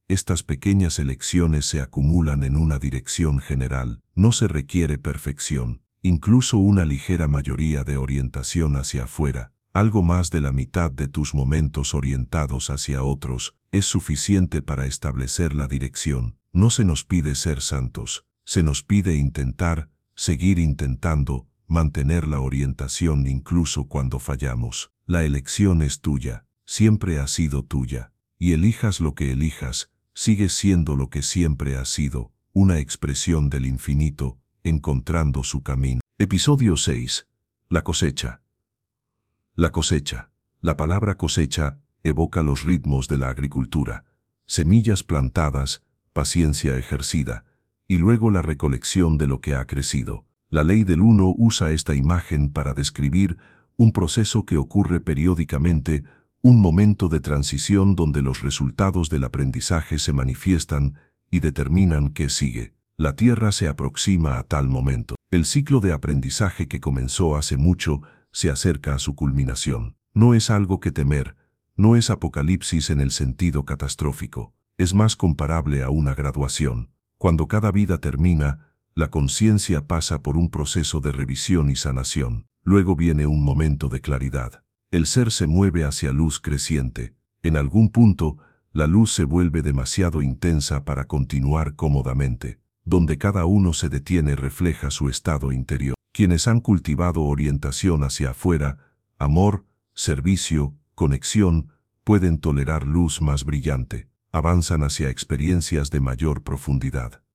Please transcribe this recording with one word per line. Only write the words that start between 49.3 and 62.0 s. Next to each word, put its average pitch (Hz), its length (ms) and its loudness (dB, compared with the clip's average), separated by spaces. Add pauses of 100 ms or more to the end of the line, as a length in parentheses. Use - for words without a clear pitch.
que 71 120 -2
ha 65 120 -4
crecido. 65 580 -4 (240)
La 78 160 2
ley 101 180 4
del 90 200 4
uno 101 340 6
usa 107 360 2
esta 76 220 -2
imagen 71 560 0
para 69 220 -4
describir 71 640 0 (400)
un 113 160 6
proceso 104 540 0
que 87 100 0
ocurre 82 440 0
periódicamente, 78 1040 0 (360)
un 123 200 8
momento 98 480 4
de 78 120 0
transición 73 760 2
donde 73 260 2
los 65 180 -2
resultados 78 680 -2
del 71 140 0
aprendizaje 69 720 -2
se 76 140 -2
manifiestan 69 800 0 (360)
y 87 100 0
determinan 73 680 2